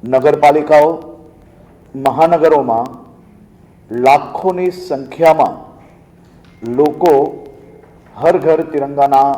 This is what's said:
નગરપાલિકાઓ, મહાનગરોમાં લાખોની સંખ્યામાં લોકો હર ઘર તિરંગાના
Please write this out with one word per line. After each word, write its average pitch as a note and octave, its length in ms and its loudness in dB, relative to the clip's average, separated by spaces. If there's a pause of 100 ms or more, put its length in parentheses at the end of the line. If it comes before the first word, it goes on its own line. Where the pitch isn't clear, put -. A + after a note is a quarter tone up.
નગરપાલિકાઓ, D3 880 2 (1040)
મહાનગરોમાં C3+ 920 0 (1040)
લાખોની C#3+ 800 0
સંખ્યામાં D3+ 840 -2 (1080)
લોકો D3 520 0 (1080)
હર E3+ 160 2
ઘર D#3+ 220 0 (120)
તિરંગાના C#3+ 640 0